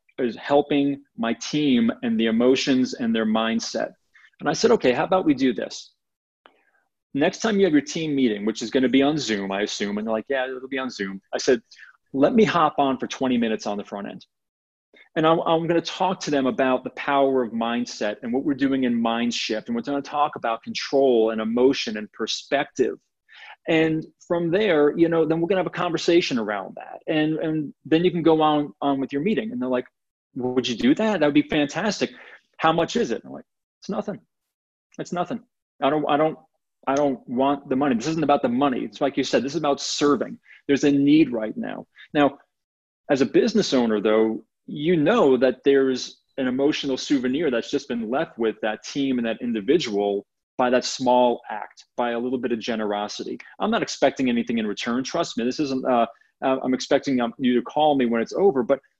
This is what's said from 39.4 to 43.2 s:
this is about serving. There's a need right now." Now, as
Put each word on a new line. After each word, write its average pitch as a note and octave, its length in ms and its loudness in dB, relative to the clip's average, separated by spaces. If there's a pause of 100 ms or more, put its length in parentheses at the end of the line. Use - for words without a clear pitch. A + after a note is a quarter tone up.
this C3+ 120 -6
is E3 60 -2
about C#3+ 220 0
serving. - 560 0 (300)
There's C#3 160 2
a C#3+ 80 6
need C#3+ 400 6
right A2 260 -6
now." G#2 300 -8 (260)
Now, C#3+ 240 4 (720)
as C#3 120 4